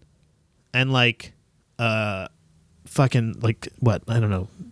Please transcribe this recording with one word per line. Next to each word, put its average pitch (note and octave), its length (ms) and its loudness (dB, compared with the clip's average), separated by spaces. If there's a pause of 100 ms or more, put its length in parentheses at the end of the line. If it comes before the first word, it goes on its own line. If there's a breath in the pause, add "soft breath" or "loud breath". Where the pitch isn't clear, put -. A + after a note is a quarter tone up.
(720)
and, C3 200 0
like, A#2+ 400 2 (460)
uh, G#2+ 500 -2 (580)
fucking, B2 540 0
like, A2 280 -2 (120)
what? G#2+ 260 2
I A2+ 140 0
don't G#2+ 100 0
know. F#2 160 -2 (260)